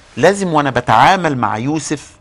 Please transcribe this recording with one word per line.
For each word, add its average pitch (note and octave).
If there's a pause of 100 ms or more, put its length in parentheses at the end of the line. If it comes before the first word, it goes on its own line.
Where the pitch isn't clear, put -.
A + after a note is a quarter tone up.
(180)
لازم F#3
وانا C#3+
بتعامل C3+
مع G#2+
يوسف D3 (120)